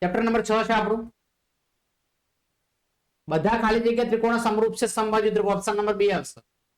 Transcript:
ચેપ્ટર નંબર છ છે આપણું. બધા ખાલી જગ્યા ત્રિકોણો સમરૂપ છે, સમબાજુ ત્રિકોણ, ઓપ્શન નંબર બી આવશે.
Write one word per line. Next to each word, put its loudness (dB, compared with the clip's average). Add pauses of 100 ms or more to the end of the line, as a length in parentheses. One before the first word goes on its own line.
ચેપ્ટર 0
નંબર 0
છ -2 (160)
છે 0
આપણું. -2 (2250)
બધા 0
ખાલી 2
જગ્યા 0
ત્રિકોણો 0
સમરૂપ 0
છે, -2
સમબાજુ 0
ત્રિકોણ, 0
ઓપ્શન -4
નંબર -2
બી 2
આવશે. -6 (360)